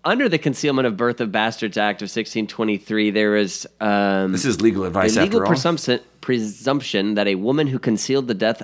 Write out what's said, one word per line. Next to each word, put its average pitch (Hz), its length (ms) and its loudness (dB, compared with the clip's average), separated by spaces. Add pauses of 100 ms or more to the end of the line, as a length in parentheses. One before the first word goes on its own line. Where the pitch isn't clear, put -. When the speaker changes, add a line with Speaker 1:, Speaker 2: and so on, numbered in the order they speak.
Speaker 1:
under 233 240 2
the 165 100 2
Concealment 135 480 0
of 104 100 0
Birth 120 260 0
of 104 100 -4
Bastards 110 460 -2
Act 104 240 0
of 98 80 -8
sixteen 110 360 -4
twenty-three, 107 640 -2
there 107 260 2
is, 101 300 -2 (140)
um, 101 520 2
Speaker 2:
This 90 120 -2
is 101 160 0
legal 98 240 2
advice 92 320 2
Speaker 1:
a - 60 4
legal 202 180 2
Speaker 2:
after 196 60 0
all. - 20 2
Speaker 1:
presumption, 151 520 0 (200)
presumption 110 960 -2
that 101 120 2
a 98 100 2
woman 135 300 0
who 131 120 -2
concealed 127 500 0
the 117 60 0
death 110 300 -2